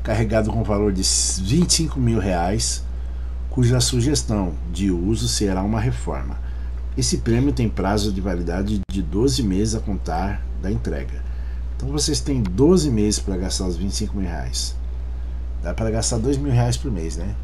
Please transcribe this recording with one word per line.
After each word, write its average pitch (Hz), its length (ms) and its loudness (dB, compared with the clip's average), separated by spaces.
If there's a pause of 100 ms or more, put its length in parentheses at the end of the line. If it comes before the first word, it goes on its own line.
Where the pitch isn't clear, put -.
carregado 110 480 2
com 110 120 2
valor 104 280 2
de 92 100 0 (400)
vinte 139 300 4
e - 20 4
cinco 156 260 0
mil 113 200 4
reais, 95 640 0 (640)
cuja 123 300 4
sugestão 117 720 2 (180)
de 95 200 2
uso 104 380 0
será 95 340 0
uma 110 160 0
reforma. 73 580 -2 (580)
Esse 131 240 0
prêmio 127 340 2
tem 123 160 2
prazo 101 420 0
de 95 80 -2
validade 92 640 -2 (100)
de 98 100 -2
doze 123 400 2
meses 107 340 2
a 107 40 -2
contar 95 680 -2 (160)
da - 80 -4
entrega. 80 540 -4 (520)
Então 123 140 -4
vocês 147 300 0
têm 135 240 0
doze 139 480 6
meses 104 280 2
pra 95 180 -2
gastar 92 280 -2
os 92 120 0
vinte 95 160 -2
e - 20 -4
cinco 101 220 -2
mil 95 100 -2
reais. 65 480 -4 (880)
Dá 87 100 -4
pra 110 160 0
gastar 113 280 0
dois 131 200 2
mil 143 140 0
reais 120 240 4
por 139 160 -4
mês, 80 240 -4
né? 92 180 -4 (100)